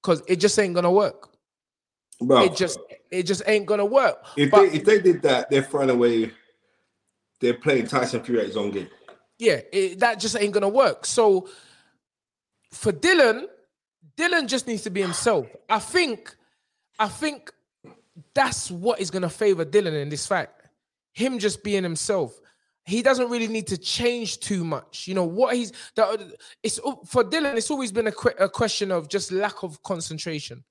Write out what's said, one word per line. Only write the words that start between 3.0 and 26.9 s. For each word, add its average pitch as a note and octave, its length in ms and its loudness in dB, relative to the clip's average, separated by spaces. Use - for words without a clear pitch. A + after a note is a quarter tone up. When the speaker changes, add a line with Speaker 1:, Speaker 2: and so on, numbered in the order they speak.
Speaker 1:
it F3+ 140 -4
just F#3 220 -2
ain't G#3 200 2
gonna G3+ 180 0
work. A3+ 400 2
Speaker 2:
If C#3 120 4
Speaker 1:
But B2+ 200 8
Speaker 2:
they, D#3 80 -2
if - 60 -4
they G#3 160 6
did F3 220 4
that, C3 280 2
they're C#3 120 4
throwing C3+ 280 0
away, A#2 420 2
they're A#2+ 140 2
playing B2 340 0
Tyson B2 340 -2
Fury A#2+ 180 0
at G2+ 60 -2
his G#2 100 -8
own G#2 140 -2
game. F#2+ 180 -6
Speaker 1:
Yeah, G3 220 2
it, F#3 280 -2
that A#3 200 2
just G#3+ 180 -4
ain't G#3 160 0
gonna G3 160 2
work. A3+ 340 2
So G3 440 2
for G#3+ 200 -2
Dylan, C4+ 540 2
Dylan D#4+ 300 0
just B3 200 -4
needs A3+ 160 -6
to A3 80 -8
be F#3+ 100 -4
himself. F3+ 460 0
I G#3+ 100 0
think, D4 560 -2
I G#3+ 100 0
think - 440 -8
that's C4 360 0
what F#3 300 -2
is F3+ 100 -6
gonna F3+ 200 -4
favor F#3+ 340 0
Dylan D#3+ 360 2
in C#3+ 80 -8
this D3 180 -8
fight. F3 240 -2
Him B3 260 -2
just G3+ 260 -2
being G3+ 180 -2
himself. E3+ 560 -4
He G#3+ 180 -2
doesn't B3 280 2
really A#3 180 -2
need A3 200 -6
to F#3+ 100 -4
change A#3+ 600 -4
too F#3 240 -4
much. - 420 -8
You F#3 80 -8
know F#3 100 0
what G3+ 320 0
he's, A#3 160 -6
the, G3+ 400 -2
it's, - 160 -4